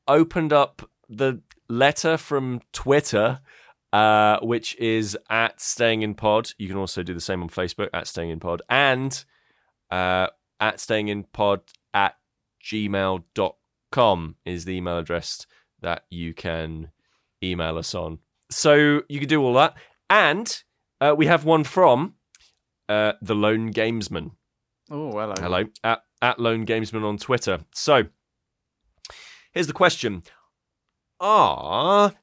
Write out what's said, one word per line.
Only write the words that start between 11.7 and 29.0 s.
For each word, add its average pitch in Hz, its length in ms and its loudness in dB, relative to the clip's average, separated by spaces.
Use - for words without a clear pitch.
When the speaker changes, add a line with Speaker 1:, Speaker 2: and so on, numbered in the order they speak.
Speaker 1:
at 101 220 0
gmail 98 600 -4
dot 95 240 -2
com 92 440 2
is 87 200 -8
the 92 80 -6
email 87 240 -4
address 85 480 -6
that 85 280 -6
you 85 240 -10
can 80 580 -8
email 85 340 -4
us 80 160 -8
on. 80 260 -8
So 147 600 4
you 143 100 -8
can 143 80 -4
do 147 160 2
all 123 120 2
that. 143 200 4
And, 196 540 2
uh, 147 160 6
we 156 80 4
have 156 180 4
one 156 220 4
from, 165 500 4
uh, 107 340 0
the 107 140 -2
Lone 110 380 0
Gamesman. 110 580 -4
Speaker 2:
Oh, 147 220 -8
hello. 107 280 -4
Speaker 1:
Hello. 90 260 -2
At, 113 200 0
at 123 180 0
Lone 117 260 -2
Gamesman 110 380 -4
on 104 140 -4
Twitter. 101 420 -2
So, - 300 2